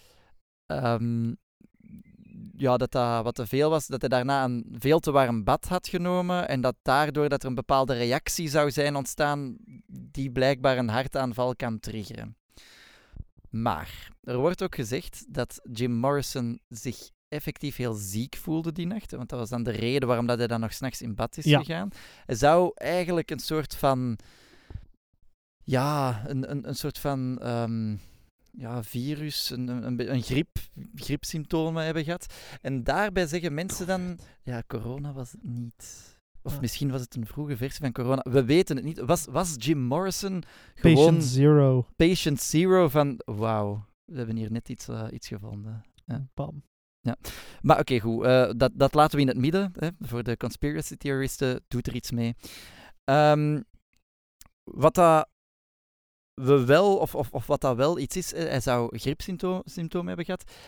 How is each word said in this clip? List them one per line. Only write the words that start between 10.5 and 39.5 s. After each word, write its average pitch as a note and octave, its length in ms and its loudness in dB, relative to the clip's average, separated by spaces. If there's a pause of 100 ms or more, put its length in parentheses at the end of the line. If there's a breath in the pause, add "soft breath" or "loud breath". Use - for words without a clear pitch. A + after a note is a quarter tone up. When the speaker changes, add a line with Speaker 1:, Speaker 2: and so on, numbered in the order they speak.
Speaker 1:
een A#2+ 100 -2
hartaanval B2 680 -2
kan A2+ 240 -6
triggeren. G#2+ 560 -12 (1120 loud breath)
Maar A2 600 -6 (100)
er B2 180 -6
wordt E3+ 240 0
ook F#3 120 -6
gezegd B2+ 540 -8
dat - 320 -6 (120)
Jim A#2+ 200 -2
Morrison B2 760 -2
zich - 420 -12 (180)
effectief D3+ 480 -8
heel A#2+ 160 -4
ziek G#2 440 -6
voelde D#3+ 360 -4
die E3+ 140 -6
nacht, G#3 240 -8
want B2 180 -10
dat B2+ 100 -8
was A2+ 100 -6
dan A#2+ 140 -4
de A#2 80 -2
reden A#2 380 0
waarom A#2+ 180 2
dat A#2+ 120 2
hij A#2+ 80 0
dan A2+ 140 -2
nog A2+ 120 -4
's - 80 -10
nachts C3 220 -8
in A#2 120 -8
bad A2 220 -4
is - 80 -10
Speaker 2:
Ja. D3 140 6
Speaker 1:
gegaan. E3 300 -4 (380 loud breath)
Hij C3 80 -4
zou D#3+ 400 6
eigenlijk E3+ 560 -2
een D#3 80 -6
soort - 360 -4
van, B2+ 440 0 (1500 loud breath)
ja, C3 640 0
een, C3+ 220 -4
een, C#3 180 -6
een C#3 60 -8
soort C#3 240 -8
van, C3 400 -4
ehm, A2+ 580 -4 (540 soft breath)
ja, A#2+ 320 -10
virus, C#3+ 680 -6
een, B2+ 180 -6
een, B2 180 -6
een B2 100 -4
be-, A#2 120 -4
een B2+ 140 -2
griep, - 360 -2 (360)
griepsymptomen D#3+ 880 -4
hebben D#3+ 200 -2
gehad. E3+ 300 -6 (260 loud breath)
En C3+ 240 -4
daarbij F3+ 420 2
zeggen D#3+ 280 -2
mensen F3 320 -6
dan, F#3 140 -2
Speaker 2:
covid. F3+ 260 -8 (160 loud breath)
Speaker 1:
ja, A#2 240 -6
corona C3 460 -8
was C3 200 -10
het G#2+ 120 -20
niet. - 680 -12 (320)
Of C3+ 120 -4
Speaker 2:
Ah. C#3 60 -6
Speaker 1:
misschien C3+ 300 -2
was B2+ 100 -4
het B2 160 -12
een A2+ 100 -6
vroege D3 300 -6
versie C3 240 -6
van C3 120 -2
corona. C3 380 0
We C3 140 6
weten D3+ 320 4
het B2+ 80 -8
niet. D#3 140 -6
Was, D#3 260 2
was E3 340 -2